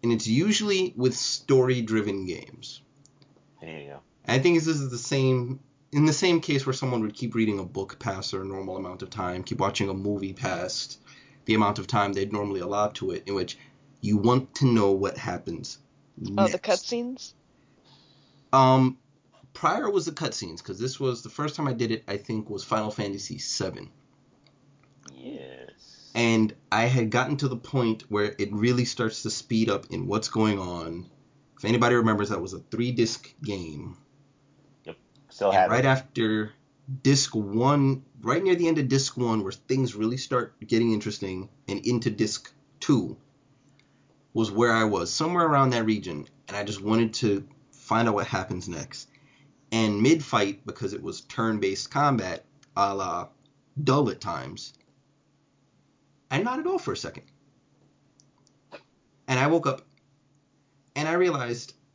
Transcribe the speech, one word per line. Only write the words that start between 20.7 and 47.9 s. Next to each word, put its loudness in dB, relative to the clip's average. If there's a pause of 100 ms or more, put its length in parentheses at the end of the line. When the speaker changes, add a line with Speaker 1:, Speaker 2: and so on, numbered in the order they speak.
Speaker 1:
this -6
was, -2
the -14
first -6
time -2
I 0
did -2
it, -4
I -6
think, -6
was -8
Final -2
Fantasy -6
seven. -8 (1200)
Speaker 2:
Yes. -18
Speaker 1:
And 4 (160)
I 2
had 2
gotten 0
to 0
the -4
point -2
where 0
it -2
really 2
starts -4
to -4
speed 0
up -2
in -6
what's -2
going 2
on. -8 (480)
If -14
anybody 4
remembers, 4
that -2
was -8
a -10
three-disc -2
game. -8 (880)
Speaker 2:
Yep. -14 (320)
Still 2
Speaker 1:
And 6
Speaker 2:
have 6
Speaker 1:
right 2
Speaker 2:
it. 6
Speaker 1:
after 0 (500)
disc 4
one, 2 (160)
right 0
near 4
the 2
end 2
of 0
disc 0
one, 2
where -4
things -2
really 0
start -2 (100)
getting 4
interesting, -4 (180)
and -6
into 0
disc -4 (260)
two 0 (1160)
was 0
where 4
I 4
was, 0
somewhere 0
around 4
that 2
region, -2 (220)
and -10
I -4
just -8
wanted 2
to 0 (240)
find 0